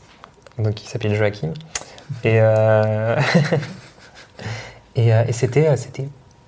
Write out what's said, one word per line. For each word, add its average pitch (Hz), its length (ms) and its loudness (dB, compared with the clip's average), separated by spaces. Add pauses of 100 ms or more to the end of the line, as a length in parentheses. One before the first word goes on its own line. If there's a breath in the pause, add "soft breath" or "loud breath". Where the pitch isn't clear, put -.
(580 loud breath)
Donc, 107 260 -4
il - 40 -18
s'appelle 107 260 -4
Joachim. 107 380 -2 (720 loud breath)
Et, 110 180 4
euh, 110 760 2
<laughs> - 1800 -4
et, 117 180 4
euh, 113 140 4
et 120 60 -2
c'était, 143 340 2
euh, 147 80 4
c'était 135 340 -10 (380)